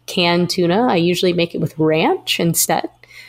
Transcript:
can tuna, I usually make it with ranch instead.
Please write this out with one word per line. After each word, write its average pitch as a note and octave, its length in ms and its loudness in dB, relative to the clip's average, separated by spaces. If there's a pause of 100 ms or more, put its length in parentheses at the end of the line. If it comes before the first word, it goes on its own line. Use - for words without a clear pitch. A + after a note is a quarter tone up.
can F3 420 0
tuna, F#3 400 0
I A3 80 0
usually F3 380 0
make E3+ 220 -2
it - 60 -4
with - 160 -4
ranch E3 640 0
instead. - 480 -2 (380)